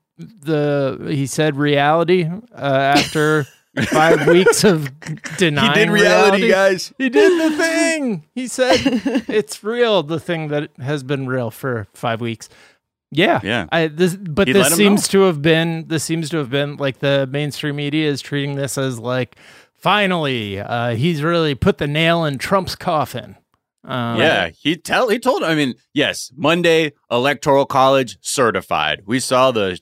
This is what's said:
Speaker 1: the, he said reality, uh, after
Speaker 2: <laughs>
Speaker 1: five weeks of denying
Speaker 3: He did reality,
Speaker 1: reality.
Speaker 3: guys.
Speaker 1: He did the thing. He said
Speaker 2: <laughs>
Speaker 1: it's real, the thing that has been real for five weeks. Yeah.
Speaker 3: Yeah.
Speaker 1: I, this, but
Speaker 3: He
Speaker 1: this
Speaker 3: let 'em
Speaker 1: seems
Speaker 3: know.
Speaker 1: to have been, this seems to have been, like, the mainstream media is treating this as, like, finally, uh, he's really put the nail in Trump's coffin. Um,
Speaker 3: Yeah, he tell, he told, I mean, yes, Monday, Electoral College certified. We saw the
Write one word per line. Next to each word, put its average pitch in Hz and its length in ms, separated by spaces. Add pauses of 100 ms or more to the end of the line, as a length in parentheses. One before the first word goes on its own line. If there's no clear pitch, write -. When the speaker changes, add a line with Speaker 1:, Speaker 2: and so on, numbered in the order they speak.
(180)
Speaker 1:
the, 147 920
he 139 180
said 156 300
reality, 156 680
uh, 180 320
after 143 880 (200)
Speaker 2:
<laughs> - 240
Speaker 1:
five 156 380
weeks 185 360
of 156 260 (480)
denying 147 360
Speaker 3:
He - 120
did 208 60
reality, 202 540
Speaker 1:
reality. 226 40
Speaker 3:
guys. 190 480
Speaker 1:
He 262 120
did 320 420
the 302 60
thing. 320 760
He 247 140
said 254 320
Speaker 2:
<laughs> 240 40 (440)
Speaker 1:
it's - 360
real, 220 380
the 151 180
thing 160 280
that 147 320
has 139 240
been 135 240
real 127 240
for 120 420
five 117 280
weeks. 117 280 (640)
Yeah. 165 320
Speaker 3:
Yeah. 98 280
Speaker 1:
I, 160 160
this, 165 280
but 190 320
Speaker 3:
He - 60
Speaker 1:
this 196 100
Speaker 3:
let - 80
'em 170 60
Speaker 1:
seems 202 360
Speaker 3:
know. 196 60
Speaker 1:
to 190 80
have 151 160
been, 160 440
this 151 160
seems 165 260
to 165 80
have 135 120
been, 143 280
like, 139 220
the 139 300
mainstream 143 460
media 147 340
is 139 120
treating 143 340
this 139 220
as, 131 200
like, 123 380 (380)
finally, 151 840
uh, 120 360
he's 147 260
really 160 320
put 190 240
the 151 100
nail 165 380
in 139 140
Trump's 190 360
coffin. 135 600 (480)
Um, 117 340
Speaker 3:
Yeah, 113 320
he 147 280
tell, 202 320
he 233 100
told, 269 240
I 160 100
mean, 143 220 (180)
yes, 117 420
Monday, 160 580 (180)
Electoral 139 560
College 135 520
certified. 90 840
We 120 140
saw 127 320
the 95 300